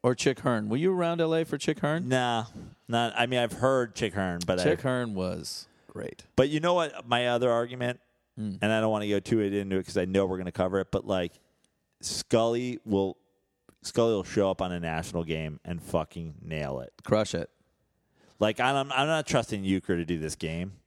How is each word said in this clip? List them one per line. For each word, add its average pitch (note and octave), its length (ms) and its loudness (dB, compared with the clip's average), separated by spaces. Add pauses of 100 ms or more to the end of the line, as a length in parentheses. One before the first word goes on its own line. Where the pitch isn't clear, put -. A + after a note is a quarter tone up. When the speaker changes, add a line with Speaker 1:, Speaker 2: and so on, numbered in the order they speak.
Speaker 1:
or B2+ 100 4
Chick B2+ 280 0
Hearn? A2 280 0
Were A2+ 80 0
you F#3 160 2
around E3+ 280 0
L D#3+ 120 2
A D#3+ 100 2
for D3+ 140 -4
Chick D3+ 220 -2
Hearn? D#3 280 0
Speaker 2:
Nah. B2 380 2 (420)
Not, A#2 300 2
I A#2+ 80 2
mean, B2+ 140 2
I've A#2 140 0
heard B2 420 2
Chick G#2 180 -2
Hearn, F#2 320 0
but F2+ 140 2
Speaker 1:
Chick F#2 200 2
Speaker 2:
I - 40 -12
Speaker 1:
Hearn B2 320 -2
was F2+ 520 -6 (200)
great. - 360 -12 (120)
Speaker 2:
But C3+ 140 6
you D3+ 100 0
know F3 160 2
what? D3+ 340 -2
My A#2+ 200 2
other A#2+ 220 4
argument, B2 480 -2 (400)
Speaker 1:
Mm. G2+ 220 -6
Speaker 2:
and G#2 100 2
I A2 80 4
don't A2 120 2
wanna G#2 180 0
go G2+ 100 2
too A2 220 2
into G2 360 0
it F#2 80 0
'cause - 120 -4
I F2+ 80 2
know F#2+ 220 4
we're F#2 100 -2
gonna F2+ 140 -6
cover F#2 280 2
it, F#2+ 120 -4
but, G2 160 -2
like, F#2 260 0 (680)
Scully A#2 840 0
will, G2 320 2 (640)
Scully A#2 320 2
will G2 120 0
show G2 260 2
up F#2 100 -2
on F#2 120 -2
a F2 60 -4
national E2+ 440 -4
game D#2 420 -6
and E2+ 160 -6
fucking D#2+ 600 -4
nail D2 400 -6
it. - 120 -16 (100)
Speaker 1:
Crush G#2+ 300 0
it. - 160 -6 (880)
Speaker 2:
Like, G#2+ 220 2
I'm, C3 160 2 (160)
I'm C3+ 160 2
not D#3+ 180 0
trusting A2 380 -2
Euchre F#2+ 320 0
to E2+ 100 -2
do E2 140 -2
this D#2 160 -6
game. E2+ 380 -6 (140)